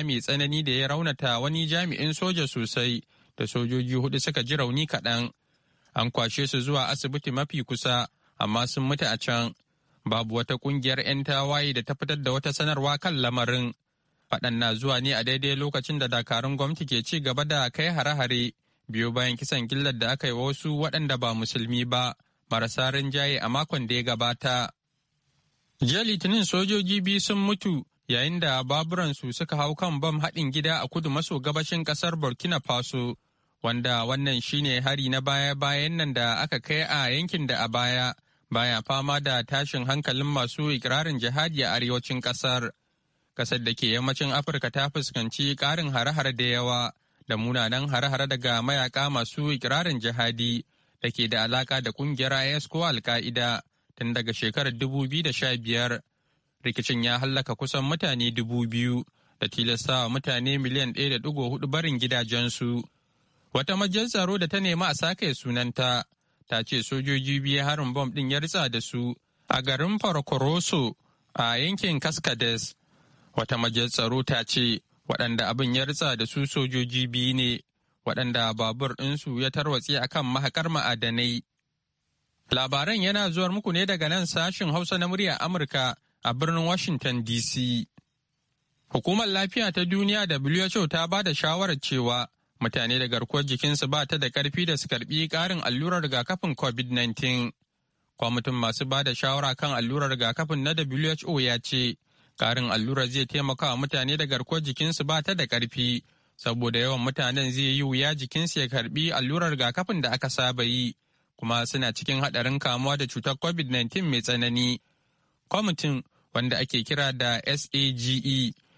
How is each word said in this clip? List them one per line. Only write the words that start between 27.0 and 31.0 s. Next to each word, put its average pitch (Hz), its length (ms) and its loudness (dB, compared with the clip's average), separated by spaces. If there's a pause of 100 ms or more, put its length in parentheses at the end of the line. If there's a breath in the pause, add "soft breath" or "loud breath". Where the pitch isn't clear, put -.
biyu 101 200 2
sun 104 180 0
mutu 123 460 0 (220)
yayin 139 320 0
da 135 240 2
baburansu 156 680 0
suka 160 220 -4
hau 147 200 0
kan 165 240 0
bam 151 200 2
haɗin 151 320 0
gida 156 320 0
a 127 40 -4
kudu 160 220 -2